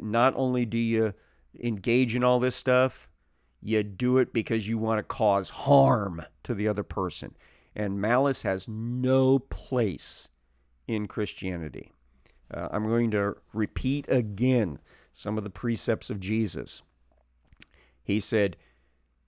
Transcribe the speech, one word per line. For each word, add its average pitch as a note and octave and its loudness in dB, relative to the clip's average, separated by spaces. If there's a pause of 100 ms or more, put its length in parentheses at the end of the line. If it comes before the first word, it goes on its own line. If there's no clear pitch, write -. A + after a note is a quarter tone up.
not A#2 2
only B2+ 0
do A2+ -2
you A2+ 2 (500)
engage A#2 0
in B2 2
all B2 4
this B2 0
stuff, B2+ 0 (540)
you G#2+ 2
do B2 2
it B2+ 2
because A2+ 0
you A2+ -2
want A2 0
to - -4
cause G2+ 2
harm B2+ 2 (220)
to - -6
the G#2 -2
other G2+ 0
person. - -6 (400)
And G2+ -4
malice B2+ 2
has F#2+ -2
no B2+ 2
place - -4 (580)
in G#2+ -2
Christianity. F#2 -6 (600)
Uh, E2+ -6
I'm G#2+ -2
going A2+ 2
to G2+ 0 (160)
repeat A#2+ -2
again A2 2 (320)
some G#2+ -6
of G#2 -4
the G2+ -8
precepts - -2
of G#2+ -6
Jesus. F#2+ -2 (1200)
He G#2 0
said G2+ 0 (720)